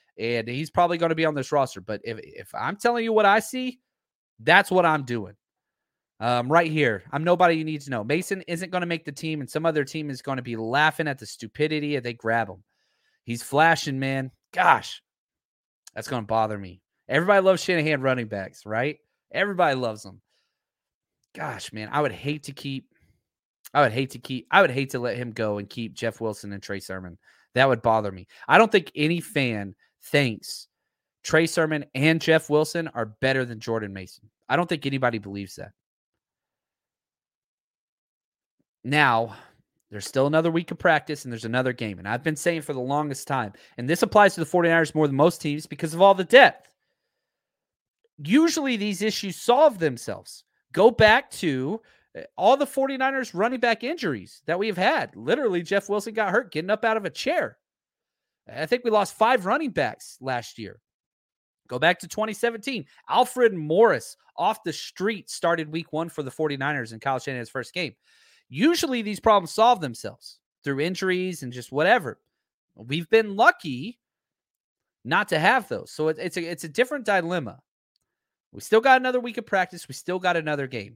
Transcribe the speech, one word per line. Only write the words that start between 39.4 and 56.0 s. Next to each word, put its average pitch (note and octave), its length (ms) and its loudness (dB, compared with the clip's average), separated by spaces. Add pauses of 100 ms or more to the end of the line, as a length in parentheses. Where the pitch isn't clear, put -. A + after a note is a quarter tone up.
there's G#2 180 -12
still C3+ 200 2
another D#3+ 240 2
week E3 200 -2
of E3+ 60 -6
practice D3+ 480 0
and B2 60 -10
there's A2+ 140 -10
another B2 280 0
game. G#2+ 260 -6
And F#2+ 80 -12
I've B2 160 -4
been D#3 120 -2
saying E3 260 -2
for D3 120 -8
the C3 60 -6
longest C#3+ 480 -4
time, A#2+ 260 -2 (240)
and B2 120 -6
this E3+ 140 2
applies G#3 320 6
to F3 40 -10
the D#3+ 60 -2
forty-niners E3 500 2
more D#3 120 2
than C#3 80 -2
most D#3+ 260 4
teams D3 240 -6
because D#3 280 -8
of E3+ 80 2
all G3 120 10
the F#3 100 0
depth. A#3 460 8 (1500)
Usually C4+ 600 2
these G3 240 -2
issues G#3 340 -2
solve B3+ 420 4
themselves. - 680 -6 (260)
Go G#3+ 180 6
back A3+ 420 4
to, D3 500 -4 (360)
uh, - 40 -12 (160)
all A3 180 6
the C#4+ 100 0
forty-niners C4+ 680 -2
running A3+ 260 -2
back A#3 240 0
injuries F3 640 -6
that E3+ 120 -2
we've G3+ 200 -2
had. G3 380 0
Literally, F3+ 480 0
Jeff G3 260 -2
Wilson G#3 240 -4